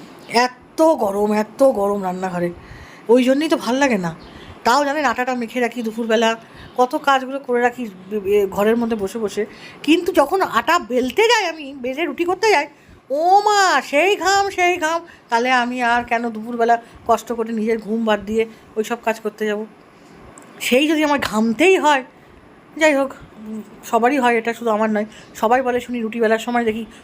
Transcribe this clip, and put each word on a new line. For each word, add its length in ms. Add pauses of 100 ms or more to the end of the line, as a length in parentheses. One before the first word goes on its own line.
(280)
এত 540
গরম, 500
এত 300
গরম 400
রান্নাঘরে, 500 (560)
ওই 160
জন্যই 240
তো 80
ভাল 200
লাগে 220
না। 160 (500)
তাও 200
জানেন 200
আটাটা 300
মেখে 260
রাখি 220
দুপুরবেলা, 540 (400)
কত 200
কাজগুলো 420
করে 220
রাখি 300 (200)
বে-, 100
বে-, 300
ঘরের 260
মধ্যে 200
বসে 220
বসে, 280 (360)
কিন্তু 300
যখন 300
আটা 360
বেলতে 440
যাই 260
আমি, 280
বেলে 280
রুটি 200
করতে 260
যাই, 180 (420)
ও 300
মা 420
সেই 340
ঘাম, 340
সেই 260
ঘাম। 240 (280)
তাহলে 240
আমি 300
আর 220
কেন 260
দুপুরবেলা 520 (240)
কষ্ট 260
করে 200
নিজের 260
ঘুম 260
বাদ 200
দিয়ে 220 (300)
ওই 80
সব 200
কাজ 160
করতে 260
যাব? 180 (960)
সেই 280
যদি 160
আমার 140
ঘামতেই 600
হয়, 260 (720)
যাই 180
হোক, 160
উম, 520 (220)
সবারই 340
হয় 200
এটা, 160
শুধু 160
আমার 200
নয়। 160 (280)
সবাই 280
বলে 180
শুনি 200
রুটি 200
বেলার 180
সময় 260
দেখি 220 (180)